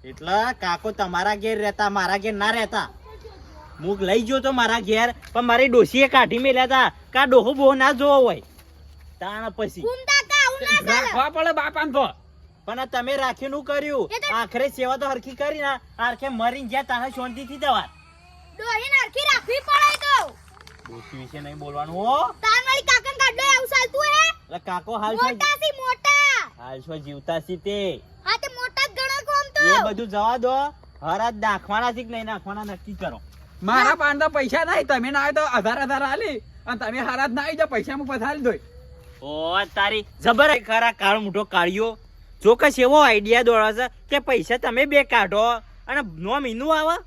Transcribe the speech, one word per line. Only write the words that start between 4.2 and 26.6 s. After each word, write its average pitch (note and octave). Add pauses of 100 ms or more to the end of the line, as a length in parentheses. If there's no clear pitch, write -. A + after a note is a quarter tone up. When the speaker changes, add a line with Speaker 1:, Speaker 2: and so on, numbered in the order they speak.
Speaker 1:
ગયો C4+
તો C4+
મારા A#3
ઘેર, A3+ (240)
પણ A#3+
મારી B3+
ડોશીએ B3
કાઢી A#3+
મેલ્યા B3+
તા. B3+ (260)
કા C4+
ડોહો B3
બોહો C4+
ના C4+
જોવો C#4+
હોય. G3 (760)
તાણ G#3
પછી. G#3+
Speaker 2:
ઘૂમતા C5
કા C#5+
આવું C5
ના D5
ચાલે. A3
Speaker 3:
રાખવા C4+
પડે D#4+
બાપાને D4+
તો. C#4 (600)
Speaker 1:
પણ A#3
આ C4+
તમે B3 (100)
રાખીને C4
શું D4
કર્યું? C#4+
Speaker 2:
એ A#4
તો D5 (100)
Speaker 1:
આખરે A#3 (100)
સેવા B3+
તો C#4
હરખી B3+
કરી D4+
ના, C4+ (200)
આખરે A#3+ (100)
મરીને B3
જ્યાં C4+
તારે B3
શાંતિથી B3+
જવા. A3 (680)
Speaker 2:
ડોહીને A#4
હરખી C5
રાખવી B4+
પડે D5 (100)
તો. C#5 (680)
Speaker 1:
ડોશી A#2
વિશે B2+
નહીં D3
બોલવાનું D3 (100)
હો. B3+ (300)
Speaker 2:
તાર A#4
વળી C5+
કાકાને C5+
કાઢ A#4
લે, C5+
આવું C5
ચાલતું C5 (100)
હે? D#5
Speaker 1:
એટલે -
કાકો -
હાલ G#4+
શું? B4+
Speaker 2:
મોટા D5
છે, D5+
મોટા. C5+ (180)
Speaker 1:
હાલ C3